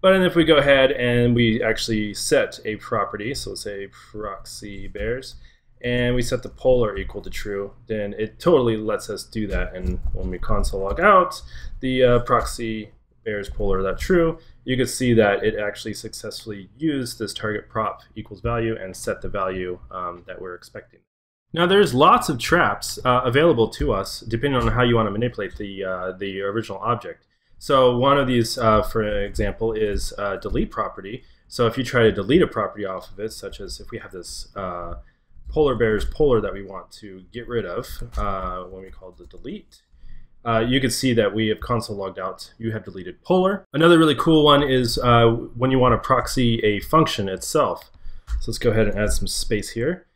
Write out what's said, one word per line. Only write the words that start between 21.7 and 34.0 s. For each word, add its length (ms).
lots 380
of 80
traps, 680
uh, 180
available 480
to 220
us 280
depending 420
on 60
how 160
you 100
wanna 160
manipulate 460
the, 280
uh, 280
the 280
original 380
object. 480
So 400
one 200
of 80
these, 300
uh, 260
for 200
example, 520
is, 420
uh, 200
delete 340
property. 540
So 200
if 100
you 80
try 200
to 80
delete 280
a 60
property 400
off 260
of 80
it, 120
such 280
as 200
if 100
we 80
have 140